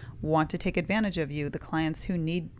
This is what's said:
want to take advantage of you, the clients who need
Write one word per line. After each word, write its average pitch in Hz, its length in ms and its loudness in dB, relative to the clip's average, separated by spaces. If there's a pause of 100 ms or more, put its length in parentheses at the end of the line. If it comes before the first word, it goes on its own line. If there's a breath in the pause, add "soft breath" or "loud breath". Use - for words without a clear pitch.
(200 loud breath)
want 156 300 2
to 170 80 0
take - 180 0
advantage 196 400 2
of 151 140 0
you, 147 180 -2
the - 100 -4 (120)
clients 160 340 2
who 180 140 0
need 160 420 -2